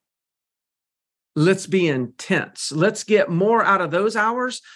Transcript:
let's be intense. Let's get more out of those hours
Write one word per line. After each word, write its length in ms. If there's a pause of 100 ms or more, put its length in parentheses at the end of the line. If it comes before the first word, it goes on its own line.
(1400)
let's 300
be 220
intense. 840
Let's 320
get 260
more 360
out 160
of 80
those 260
hours 460 (140)